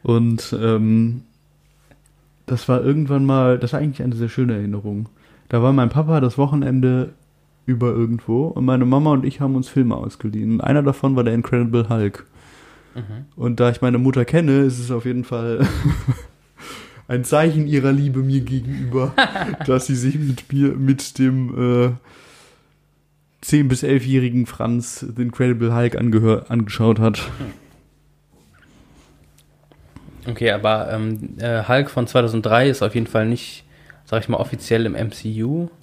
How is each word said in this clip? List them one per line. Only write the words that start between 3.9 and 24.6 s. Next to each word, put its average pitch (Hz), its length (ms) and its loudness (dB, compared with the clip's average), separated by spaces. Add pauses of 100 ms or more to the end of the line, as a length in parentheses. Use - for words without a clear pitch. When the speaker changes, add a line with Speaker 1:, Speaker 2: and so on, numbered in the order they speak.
Speaker 1:
eine 123 120 -2
sehr 117 140 -2
schöne 123 260 0
Erinnerung. 104 520 -6 (420)
Da 117 140 2
war 131 80 4
mein 131 180 4
Papa 151 300 2
das 127 180 0
Wochenende 131 760 0 (520)
über 123 260 0
irgendwo 117 560 0
und 131 180 -2
meine 127 180 2
Mama 139 300 4
und 131 120 2
ich 135 140 -4
haben 135 160 0
uns 127 140 -2
Filme 120 260 2
ausgeliehen. 107 560 -4
Und 113 100 0
einer 143 220 2
davon 135 320 0
war 123 80 2
der 117 100 2
Incredible 117 540 2
Hulk. 107 380 -2 (720)
Speaker 2:
Mhm. 113 300 -12 (120)
Speaker 1:
Und 120 240 -2
da 120 100 6
ich 120 100 -4
meine 127 160 2
Mutter 127 280 2
kenne, 151 340 4
ist 131 180 2
es 120 140 -8
auf 117 140 -4
jeden 123 180 -2
Fall 117 420 -2 (720)
<laughs> - 680 -20
ein 123 160 -4
Zeichen 156 420 2
ihrer 139 280 2
Liebe 139 260 0
mir 135 220 0
gegenüber, 131 720 -4 (260)
Speaker 2:
<laughs> 165 260 -6
Speaker 1:
dass 127 220 2
sie 135 80 0
sich 135 240 -2
mit 135 320 -4
mir, 139 240 2
mit 135 440 0
dem, 123 680 2
äh, 123 60 0 (1500)
zehn 147 300 2
bis 127 140 0
elfjährigen 127 640 2
Franz 117 600 -4